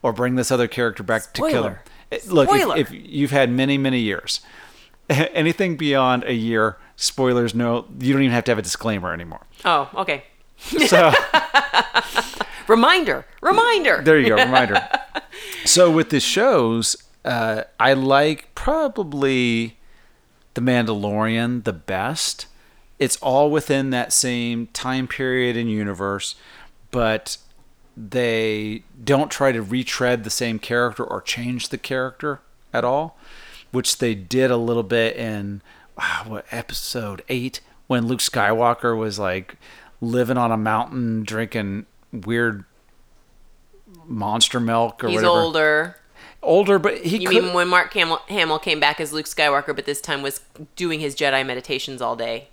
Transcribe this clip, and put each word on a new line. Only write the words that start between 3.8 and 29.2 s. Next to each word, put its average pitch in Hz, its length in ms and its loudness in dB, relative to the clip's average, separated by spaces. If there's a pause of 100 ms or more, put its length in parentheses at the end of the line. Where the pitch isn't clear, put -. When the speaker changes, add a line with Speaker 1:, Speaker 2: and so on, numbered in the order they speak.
Speaker 1:
years, - 420 -2 (380)
<laughs> - 320 -20
anything 165 680 0
beyond 131 480 2
a 127 100 -2
year, 110 420 0 (180)
spoilers, 123 580 0
no, 117 340 -2 (120)
you 127 140 0
don't 135 100 4
even 127 100 4
have 120 120 0
to 127 80 2
have 107 60 2
a 101 40 -4
disclaimer 92 500 -4
anymore. 85 320 -12 (200)
Speaker 2:
Oh, 147 320 2
okay. 180 260 -4 (640)
Speaker 1:
So 165 320 6
Speaker 2:
<laughs> - 1500 -2
Reminder, 233 560 6 (160)
reminder. 381 640 4
Speaker 1:
There 156 140 8
you 123 100 4
go, 110 160 6
reminder. 123 480 2
Speaker 2:
<laughs> - 60 0 (680)
Speaker 1:
So 175 260 6
with 160 200 2
the 147 100 2
shows, 123 760 2 (280)
uh, 113 400 -2 (140)
I 127 140 6
like 139 640 2
probably 139 1200 0 (800)
The 127 60 -4
Mandalorian 113 1040 0
the 110 80 -2
best. 98 720 -6 (540)
It's 131 160 0
all 143 340 2
within 139 400 0
that 123 220 -2
same 120 560 -2
time 131 400 -4
period 127 480 -2
and 117 140 -2
universe, 98 680 -4 (560)
but 113 440 0 (600)
they 110 880 -2 (180)
don't 127 280 2